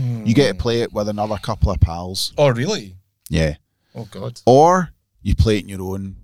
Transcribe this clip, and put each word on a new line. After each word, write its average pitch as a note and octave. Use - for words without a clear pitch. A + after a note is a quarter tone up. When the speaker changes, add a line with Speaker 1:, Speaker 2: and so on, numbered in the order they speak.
Speaker 1:
you A2+
get C3
to G2
Speaker 2:
Hmm. F2+
Speaker 1:
play A#2
it F#2+
with G#2
another G#2+
couple -
of F2+
pals. F2
Speaker 2:
Oh, C#3+
really? A#2+
Speaker 1:
Yeah. D#2
Speaker 2:
Oh, A2+
God. A#2
Speaker 1:
Or D#3+
you G#2
play A2
it F2
on F2
your F#2+
own G2